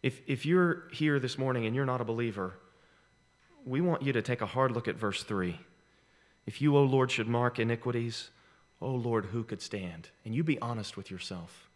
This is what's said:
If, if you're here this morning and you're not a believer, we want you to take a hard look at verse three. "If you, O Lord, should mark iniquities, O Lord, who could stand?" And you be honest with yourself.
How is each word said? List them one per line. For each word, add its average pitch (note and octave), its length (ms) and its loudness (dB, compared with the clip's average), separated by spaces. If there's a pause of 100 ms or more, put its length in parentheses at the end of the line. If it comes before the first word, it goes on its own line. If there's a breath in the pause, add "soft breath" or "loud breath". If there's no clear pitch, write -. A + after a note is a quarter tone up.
If, B2+ 240 -2
if C3+ 180 -2
you're F3 460 4
here D3 300 2
this B2+ 180 -4
morning B2+ 260 0
and A#2 120 0
you're C#3 100 2
not B2+ 140 0
a A#2 40 -2
believer, G#2+ 500 -2 (1080 soft breath)
we C3 160 -2
want E3+ 220 2
you C#3 100 0
to A#2+ 80 2
take B2 200 -2
a G#2+ 60 0
hard B2 260 2
look A#2 160 -2
at - 80 -4
verse G#2 260 -2
three. F2+ 380 -2 (840 soft breath)
"If - 160 -10
you, C#3+ 160 6
O C#3+ 60 10
Lord, C3 300 6
should A2+ 160 0
mark A#2+ 320 2
iniquities, A#2 680 -2 (500 soft breath)
O A#2+ 100 -4
Lord, A#2 360 0
who G#2+ 180 -4
could - 180 -8
stand?" F2 460 -8 (160)
And A2 100 -4
you D#3 80 0
be D#3 160 2
honest A#2 380 -6
with G2 120 -12
yourself. F2 680 -12